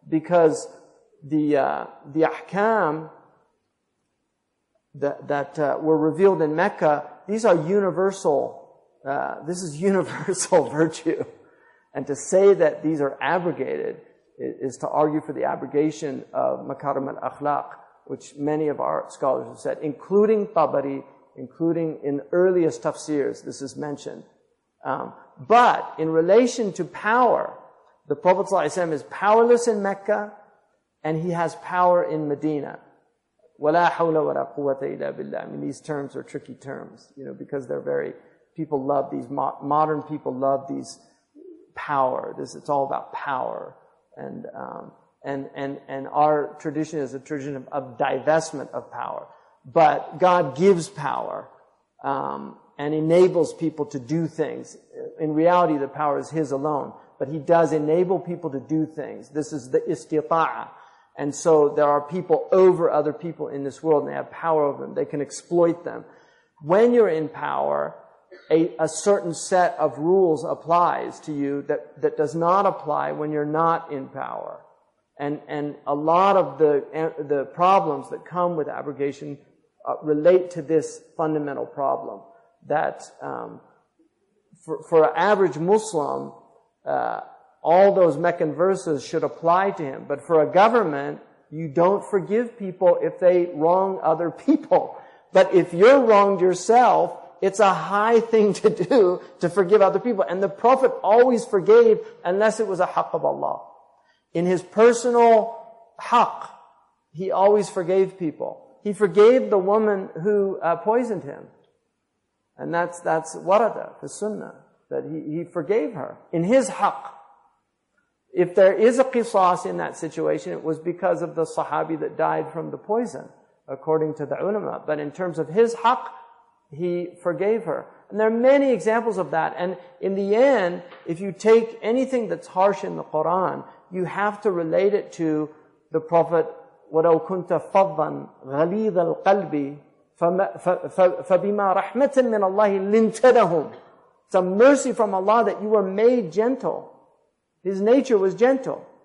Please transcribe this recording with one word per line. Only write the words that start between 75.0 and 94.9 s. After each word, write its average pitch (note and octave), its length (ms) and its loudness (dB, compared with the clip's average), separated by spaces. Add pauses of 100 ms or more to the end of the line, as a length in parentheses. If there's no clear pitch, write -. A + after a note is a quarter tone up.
And, D3 300 -6
and D3 260 -8 (120)
a C#3+ 80 -2
lot F3 420 4
of C#3+ 220 0
the, D3 260 4 (340)
the C#3+ 260 -4
problems E3 680 0
that B2+ 140 -12
come F3 300 -2
with D3 140 -4
abrogation, C#3 680 -8 (480)
uh, C3+ 180 -6
relate D#3+ 500 4
to E3 100 -10
this D#3 380 -2 (160)
fundamental D3 500 -4
problem C3 540 -6 (480)
that, - 420 -4 (100)
um, B2 400 -12 (1040)
for, D#3+ 240 -8
for D#3+ 200 6
an - 80 -2
average F#3 420 2
Muslim, D3+ 760 -2 (540)
uh, A#1 340 -4 (420)
all F#3+ 320 6
those E3+ 220 4
Meccan E3+ 380 -2
verses E3 500 -2
should D#3+ 200 -4
apply F3 480 0
to F#3 100 -10
him. B2+ 240 -10
But C#3 160 -6
for D#3+ 200 4
a D3 40 2
government, D#3 720 2 (300)
you D#3+ 160 -10
don't F3 420 2
forgive G#3 480 -2
people F3+ 460 2
if D#3+ 160 -4
they F3+ 360 4
wrong F#3+ 480 0
other D#3+ 280 0
people. - 680 0 (320)